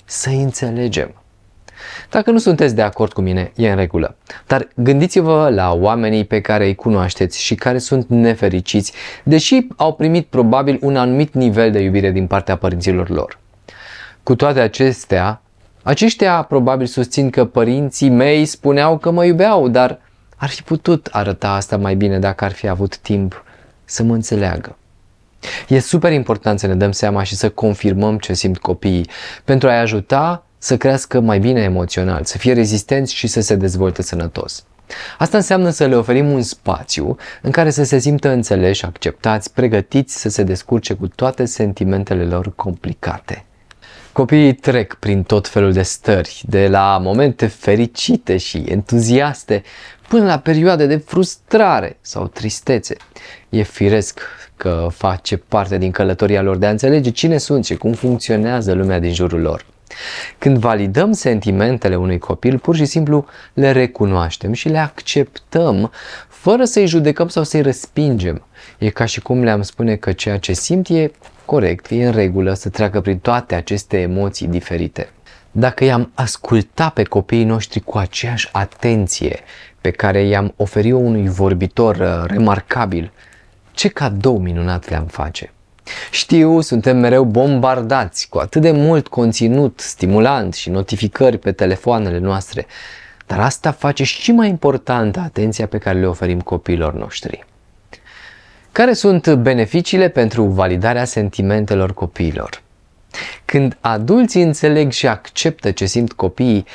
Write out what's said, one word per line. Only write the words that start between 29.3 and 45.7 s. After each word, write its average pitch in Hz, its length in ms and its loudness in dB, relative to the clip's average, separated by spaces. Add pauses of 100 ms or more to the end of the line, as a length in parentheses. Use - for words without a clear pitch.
pentru 135 240 2
a-i 120 120 4
ajuta 135 680 -2 (200)
să 127 120 0
crească 135 420 0
mai 110 200 2
bine 117 220 2
emoțional, 92 640 -2
să - 140 -8
fie 127 160 2
rezistenți 120 600 0
și - 140 -4
să 113 140 -2
se 107 140 0
dezvolte 95 460 0
sănătos. - 640 -8 (520)
Asta 170 200 0
înseamnă 185 320 2
să 156 160 0
le 131 100 4
oferim 123 360 2
un 135 100 2
spațiu - 760 -6 (240)
în 135 100 -2
care 160 180 2
să 147 140 0
se 135 160 2
simtă 143 300 2
înțeleși, 101 560 2
acceptați, 95 680 -4
pregătiți 127 680 0
să 110 100 -4
se 104 140 0
descurce 95 500 -2
cu 98 140 -6
toate 127 380 -2
sentimentele 98 800 -2
lor 90 300 -4
complicate. - 880 -8 (640)
Copiii 139 420 4
trec 123 400 -2
prin 98 300 -2
tot 104 240 0
felul 98 260 2